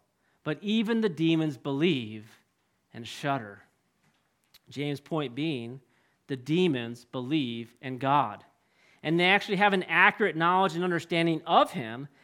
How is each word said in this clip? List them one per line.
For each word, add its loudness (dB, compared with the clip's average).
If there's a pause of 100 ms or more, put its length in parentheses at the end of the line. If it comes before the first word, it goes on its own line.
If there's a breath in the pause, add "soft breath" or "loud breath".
(440)
but -4
even 0
the 2
demons 0
believe -2 (540)
and -12
shudder." -6 (1080)
James' -6
point -4
being, -6 (460)
the -6
demons 0
believe -4
in -8
God. 0 (600 soft breath)
And 2
they 4
actually 2
have 4
an 0
accurate 2
knowledge 2
and -2
understanding 0
of 4
him, -10 (160 soft breath)